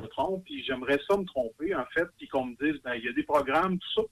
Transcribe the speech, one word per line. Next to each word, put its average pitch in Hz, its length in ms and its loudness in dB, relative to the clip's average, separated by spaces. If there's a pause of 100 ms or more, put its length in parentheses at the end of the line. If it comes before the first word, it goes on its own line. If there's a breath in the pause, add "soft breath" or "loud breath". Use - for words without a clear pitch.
trompe, 185 380 -2
puis 135 180 -10
j'aimerais 131 360 0 (100)
ça 202 80 6
me 190 80 0
tromper, 151 500 -2
en 127 180 0
fait, 170 120 4 (120)
puis 294 120 -14
qu'on 131 160 0
me 123 160 -8
dise, 147 220 0
ben, 123 120 -4
il 113 80 -6
y 123 60 -2
a 120 40 -6
des 147 100 0
programmes, 151 540 2
tout - 240 -2
ça. - 100 0